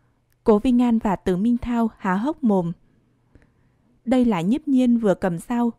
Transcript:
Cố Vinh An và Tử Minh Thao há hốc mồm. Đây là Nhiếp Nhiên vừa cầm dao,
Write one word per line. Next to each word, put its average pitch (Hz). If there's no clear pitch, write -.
Cố 208
Vinh 247
An 233
và 202
Tử 185
Minh 233
Thao 233
há 190
hốc 240
mồm. 190
Đây 254
là 208
Nhiếp 226
Nhiên 254
vừa 214
cầm 175
dao, 240